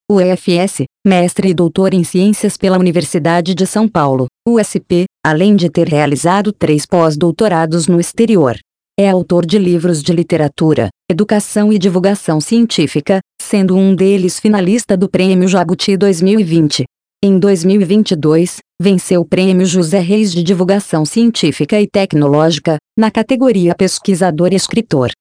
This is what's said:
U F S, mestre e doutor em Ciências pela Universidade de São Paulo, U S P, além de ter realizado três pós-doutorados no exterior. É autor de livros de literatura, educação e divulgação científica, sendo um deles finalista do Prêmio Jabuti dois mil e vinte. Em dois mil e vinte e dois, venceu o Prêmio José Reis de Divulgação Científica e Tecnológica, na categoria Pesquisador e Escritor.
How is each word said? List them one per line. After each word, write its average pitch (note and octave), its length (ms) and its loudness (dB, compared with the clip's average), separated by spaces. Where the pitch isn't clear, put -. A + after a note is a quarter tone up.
U G3+ 120 2
F F3+ 320 0
S, F3 320 -2
mestre F#3 440 0
e F#3 60 0
doutor F3 380 0
em F3 120 0
Ciências G3+ 520 -2
pela F#3 220 0
Universidade E3+ 720 0
de F#3 140 0
São G#3+ 220 0
Paulo, C3+ 380 0
U A#3 140 2
S G3+ 180 -4
P, F3 280 -2
além F3+ 300 2
de E3+ 120 0
ter E3 200 0
realizado D#3+ 640 0
três D3+ 340 -2
pós-doutorados E3 1000 0
no F3 100 2
exterior. E3+ 600 0
É G3 80 2
autor F3 380 0
de F3 120 0
livros F3 440 0
de F3 100 -2
literatura, D#3 800 0
educação G#3 640 0
e G#3 60 2
divulgação F3+ 640 0
científica, F#3+ 760 0
sendo F#3+ 340 0
um F#3+ 200 4
deles F#3 440 0
finalista G#3 600 0
do F#3 100 0
Prêmio F#3 400 0
Jabuti F3+ 480 0
dois F#3 240 0
mil G3 180 2
e G#3+ 60 2
vinte. D#3 400 0
Em G3 140 4
dois F#3+ 260 0
mil F#3+ 160 2
e F#3+ 40 2
vinte G3+ 260 0
e F3+ 60 0
dois, D#3 400 0
venceu F3+ 420 0
o - 20 -2
Prêmio F#3 400 0
José F3+ 360 0
Reis G3 320 0
de F3 100 -2
Divulgação F3+ 640 0
Científica G#3+ 760 0
e G#3 60 0
Tecnológica, D#3 880 0
na A3 120 2
categoria A3 640 0
Pesquisador F3+ 800 0
e G3 40 0
Escritor. D#3 540 -2